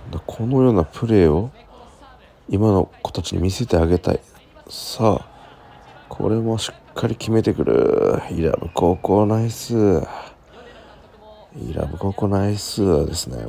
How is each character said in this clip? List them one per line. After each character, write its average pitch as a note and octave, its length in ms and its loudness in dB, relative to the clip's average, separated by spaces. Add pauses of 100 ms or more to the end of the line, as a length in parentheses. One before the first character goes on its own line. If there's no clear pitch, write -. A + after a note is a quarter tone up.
(120)
だ、 E2+ 140 -8
こ - 200 -8
の C3 160 2
よ B2+ 80 8
う A2+ 40 4
な F2 100 4
プ - 240 -6
レ G2 200 6
ー D2+ 60 4
を、 G#2 180 -2 (960)
今 G#2+ 240 2
の F#2+ 180 2 (120)
子 - 100 -10
た - 100 -6
ち F#2 140 -6
に F2 60 -2
見 F#2 100 0
せ A#2+ 140 -4
て - 120 0
あ E2 80 4
げ E2+ 140 2
た - 140 -2
い。 - 60 -4 (500)
さ - 520 -2
あ、 - 140 -20 (720)
こ - 220 -4
れ A2 60 2
も A2+ 220 -2
し - 160 -6
っ - 200 -20
か - 140 -4
り A2+ 80 -2
決 - 160 -6
め A2+ 120 2
て G#2+ 100 0
く - 100 -2
る。 - 580 2 (100)
イ E2 100 -4
ラ D#2+ 120 0
ブ - 200 -4
高 F2+ 220 2
校 G2+ 300 2
ナ A2 180 0
イ A2+ 80 -4
ス。 G#2 500 0 (1600)
イ - 160 -10
ラ - 120 -4
ブ - 120 -8
高 G2 160 -4
校 G#2 140 -4
ナ G2 220 0
イ G2+ 80 -2
ス F2+ 480 2
で - 100 -6
す - 120 -6
ね、 A#1+ 220 -10